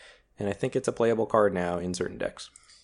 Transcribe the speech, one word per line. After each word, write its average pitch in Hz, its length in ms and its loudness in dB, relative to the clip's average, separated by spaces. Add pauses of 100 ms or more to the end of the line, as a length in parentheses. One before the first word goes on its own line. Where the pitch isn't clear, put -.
(400)
and 104 100 -2
I 98 40 -2
think 131 220 -4
it's 127 120 -2
a 117 60 -2
playable 113 340 2
card 104 260 4
now 87 240 0
in 90 160 -4
certain 92 240 -4
decks. - 320 -8 (340)